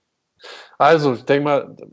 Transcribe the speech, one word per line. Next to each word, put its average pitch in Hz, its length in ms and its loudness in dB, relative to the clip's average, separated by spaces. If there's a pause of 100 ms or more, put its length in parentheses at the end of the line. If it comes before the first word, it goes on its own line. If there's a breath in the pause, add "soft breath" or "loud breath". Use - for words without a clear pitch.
(760 loud breath)
Also, 147 360 2
ich 113 100 -12
denk 143 220 -2
mal, 143 300 -4 (180)